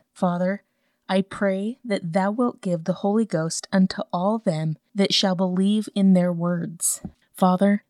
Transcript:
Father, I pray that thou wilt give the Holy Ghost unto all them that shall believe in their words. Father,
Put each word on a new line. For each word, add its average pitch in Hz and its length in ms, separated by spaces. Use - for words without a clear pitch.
Father, 180 500
I 190 140
pray 202 600
that 190 300
thou 196 180
wilt 247 300
give 175 240
the 180 80
Holy 208 320
Ghost 165 480
unto 190 280
all 196 260
them 156 380
that 196 180
shall 185 220
believe 190 580
in 190 200
their 180 180
words. 170 720
Father, 196 560